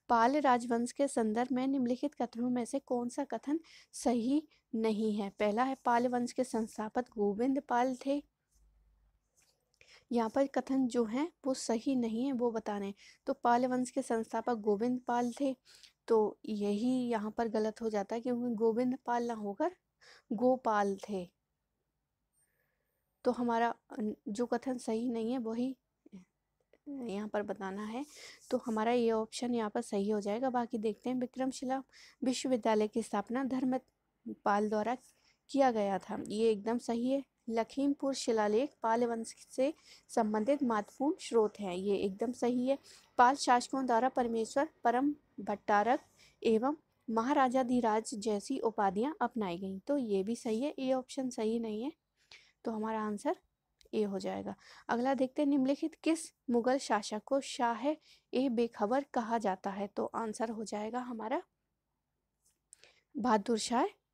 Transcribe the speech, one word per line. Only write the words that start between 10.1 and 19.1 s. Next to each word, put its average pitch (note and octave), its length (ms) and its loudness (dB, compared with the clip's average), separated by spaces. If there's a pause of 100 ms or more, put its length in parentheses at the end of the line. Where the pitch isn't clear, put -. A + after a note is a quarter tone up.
यहाँ A3+ 180 2
पर C4+ 180 2
कथन C4 400 0
जो A#3 180 0
है, C4+ 260 -2 (140)
वो C4 80 0
सही B3+ 420 -2
नहीं A#3 300 -2
है, C#4 60 0
वो A#3+ 200 0
बताना G#3 340 -4
है। G3+ 80 -6 (320)
तो C#4 80 -2
पाल A#3+ 320 2
वंश B3+ 240 -2
के C4+ 120 -4
संस्थापक A3+ 520 -2
गोविंद A3 540 0
पाल A#3+ 340 0
थे, C4+ 140 0 (520)
तो A3 380 4
यही G#3+ 640 0
यहाँ G#3+ 220 -2
पर A#3 160 -2
गलत G#3+ 340 -2
हो A3+ 80 -2
जाता G#3+ 260 -2
है, A#3 60 -4
क्योंकि A#3+ 340 -2
गोविंद A#3 500 2
पाल A#3+ 180 -2